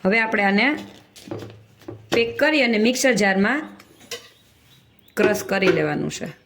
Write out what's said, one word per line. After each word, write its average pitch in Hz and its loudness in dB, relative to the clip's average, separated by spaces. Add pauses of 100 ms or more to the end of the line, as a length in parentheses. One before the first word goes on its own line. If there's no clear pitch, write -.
હવે 202 2
આપણે 214 -2
આને 208 2 (1500)
પેક 233 2 (120)
કરી 294 2
અને 226 0 (100)
મિક્સર 254 2
જારમાં 202 2 (1500)
ક્રશ 202 2
કરી 190 2
લેવાનું 151 -2
છે. - -10 (180)